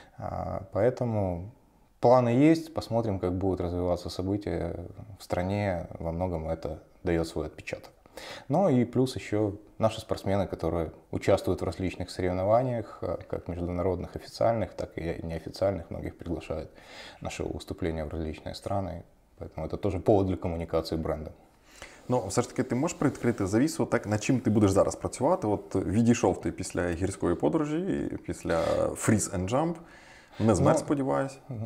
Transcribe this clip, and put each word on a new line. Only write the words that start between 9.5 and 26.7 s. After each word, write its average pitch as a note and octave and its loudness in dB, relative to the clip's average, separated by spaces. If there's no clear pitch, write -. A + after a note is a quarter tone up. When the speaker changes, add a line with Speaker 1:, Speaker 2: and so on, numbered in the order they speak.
Speaker 1:
наши A2 0
спортсмены, G2 0
которые - -2
участвуют - 2
в - -2
различных F#2 -4
соревнованиях, G#2 0
а, F#2 -4
как E2+ -8
международных, F2 -2
официальных, A2+ -2
так - -6
и D#3+ -4
неофициальных. E2+ -4
Многих - -8
приглашают - -6
наши - -8
выступления E2 -4
в D2 -8
различные D#2+ -6
страны. F#2 -6
Поэтому D#2+ -8
это D#2 -6
тоже F#2 0
повод G2 6
для F#2 0
коммуникации E2 -2
бренда. D#2 -4
Speaker 2:
Но B2 0
всё A2 0
ж - -2
таки - -2
ты - 0
можеш C#3 0
привідкрити A#2 0
завісу, A#2+ 2
так, - -2
над G#2 0
чим B2+ 4
ти A2+ 2
будеш G#2 6
зараз F#2+ 4
працювати? C#3 0
От G#2 -2
відійшов G#2+ 4
ти E2+ -2
після F2 -2